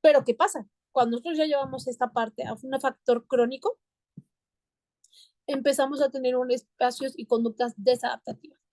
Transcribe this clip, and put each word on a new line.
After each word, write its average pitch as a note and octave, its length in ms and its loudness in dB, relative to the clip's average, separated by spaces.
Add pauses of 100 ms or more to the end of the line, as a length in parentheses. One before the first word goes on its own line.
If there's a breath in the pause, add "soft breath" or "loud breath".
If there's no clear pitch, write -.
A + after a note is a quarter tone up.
Pero, D4 240 6
¿qué A#3+ 100 -2
pasa? D#4 320 -2 (260)
Cuando A#3 240 2
nosotros D4+ 220 -6
ya D#4 80 2
llevamos C4+ 400 -4
esta B3 260 -4
parte A3 340 -4
a A3 80 -8
un C4 260 -6
factor B3 460 -2
crónico, C4 520 0 (1700 soft breath)
empezamos C#4 540 0
a C#4 100 2
tener B3+ 260 -2
un B3+ 140 -2
espacios B3 680 -2
y A#3 100 -12
conductas A#3 500 0
desadaptativas. A#3+ 840 -4 (120)